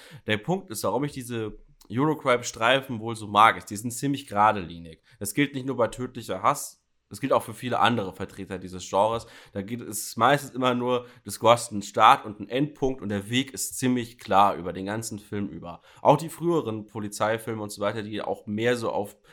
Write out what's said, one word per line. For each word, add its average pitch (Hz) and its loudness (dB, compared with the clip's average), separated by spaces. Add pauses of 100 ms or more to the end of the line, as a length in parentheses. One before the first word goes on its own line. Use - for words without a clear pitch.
(260)
Der 107 2
Punkt 185 -4
ist, 110 -8
warum 113 0
ich 143 -6
diese 113 -8 (300)
Eurocrime-Streifen 123 0
wohl 113 -6
so 107 -12
mag, 104 8
ist, - -14
die 104 -8
sind 117 -6
ziemlich 139 -2
geradlinig. 87 0 (160)
Das 101 -8
gilt 143 0
nicht 131 -6
nur 131 -4
bei 117 4
Tödlicher 110 -6
Hass, - 0 (260)
das - -14
gilt 135 0
auch 120 4
für 110 -12
viele 120 -4
andere 104 2
Vertreter 95 -10
dieses 92 -12
Genres. 110 2 (260)
Da 101 -6
geht 117 -8
es 101 -10
meistens 135 4
immer 127 0
nur, 123 0 (180)
du 110 0
hast 117 6
einen 101 -6
Start 120 6
und 107 -12
einen 101 -12
Endpunkt 131 -2
und 104 -6
der 101 -4
Weg 131 0
ist - -8
ziemlich 123 -2
klar 98 4
über 87 -8
den 95 -8
ganzen 110 -6
Film 104 -6
über. 85 -14 (200)
Auch 143 8
die 160 -2
früheren 120 -2
Polizeifilme 110 -4
und 104 -8
so 104 -10
weiter, 110 -2
die 104 -8
auch - -8
mehr 113 0
so 113 -4
auf 101 -4 (160)